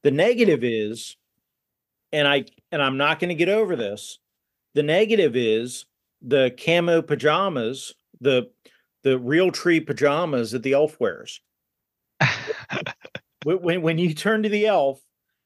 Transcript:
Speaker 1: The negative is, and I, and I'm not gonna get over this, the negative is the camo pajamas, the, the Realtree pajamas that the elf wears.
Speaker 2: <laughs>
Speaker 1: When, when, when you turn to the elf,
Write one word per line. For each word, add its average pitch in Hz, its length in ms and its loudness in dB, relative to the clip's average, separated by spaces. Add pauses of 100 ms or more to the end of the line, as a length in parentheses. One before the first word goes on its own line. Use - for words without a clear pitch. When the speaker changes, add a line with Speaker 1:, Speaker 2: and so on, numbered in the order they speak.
Speaker 1:
The 131 80 4
negative 185 500 2
is, 113 540 -6 (960)
and 147 160 2
I, 143 160 2 (260)
and 156 100 -2
I'm 135 160 0
not 147 220 0
gonna 175 160 -2
get 170 140 0
over 202 260 0
this, 107 460 -8 (540)
the 147 100 2
negative 180 500 2
is 120 500 0 (400)
the 127 300 2 (100)
camo 170 380 2
pajamas, 147 920 -2 (260)
the, 127 280 0 (540)
the 131 160 2
Realtree 165 680 0
pajamas 143 680 0
that 123 100 -4
the 135 120 0
elf 151 260 0
wears. - 400 -6 (800)
Speaker 2:
<laughs> 143 80 2 (1160)
Speaker 1:
When, 175 160 0
when, 175 220 -2
when 160 160 0
you 170 160 0
turn 214 300 0
to 214 40 0
the 208 200 0
elf, 139 320 2 (460)